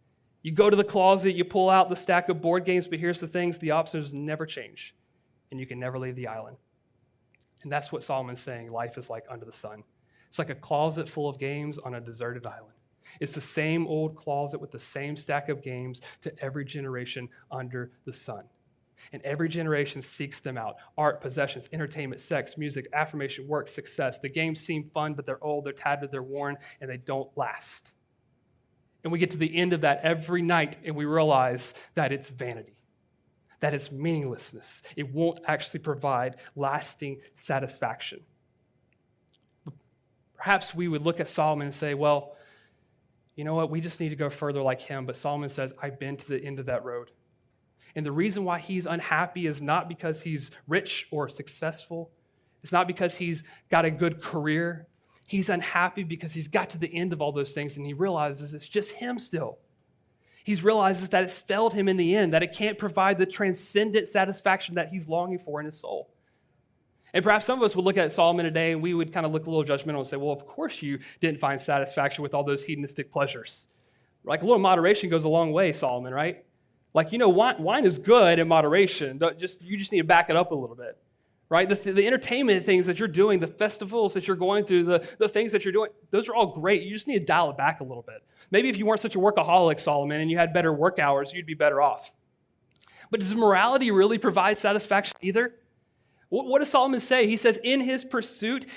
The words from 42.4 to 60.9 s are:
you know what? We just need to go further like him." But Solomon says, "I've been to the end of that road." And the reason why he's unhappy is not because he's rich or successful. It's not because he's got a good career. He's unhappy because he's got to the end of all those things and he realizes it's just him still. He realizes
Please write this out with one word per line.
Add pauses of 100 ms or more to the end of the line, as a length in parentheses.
you
know
what?
We
just
need
to
go
further
like
him."
But
Solomon
says,
"I've
been
to
the
end
of
that
road." (840)
And
the
reason
why
he's
unhappy
is
not
because
he's (160)
rich
or
successful. (520)
It's
not
because
he's (240)
got
a
good
career. (420)
He's
unhappy
because
he's
got
to
the
end
of
all
those
things
and
he
realizes
it's
just
him
still. (840)
He
realizes